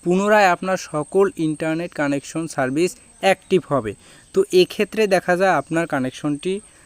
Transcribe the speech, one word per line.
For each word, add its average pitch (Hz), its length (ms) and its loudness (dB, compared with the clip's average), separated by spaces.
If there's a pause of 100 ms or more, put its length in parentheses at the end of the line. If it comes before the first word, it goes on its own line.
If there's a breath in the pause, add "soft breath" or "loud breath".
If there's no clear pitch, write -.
পুনরায় 202 420 4
আপনার 185 300 0
সকল 180 600 0
ইন্টারনেট 160 560 -4
কানেকশন 147 540 -4
সার্ভিস 143 500 -2 (240 soft breath)
অ্যাক্টিভ 185 480 2
হবে। 110 240 -2 (400 soft breath)
তো 190 200 2
এক্ষেত্রে 208 540 0
দেখা 180 300 0
যায় 190 140 2
আপনার 165 360 -2
কানেকশনটি, 147 760 -4 (260 soft breath)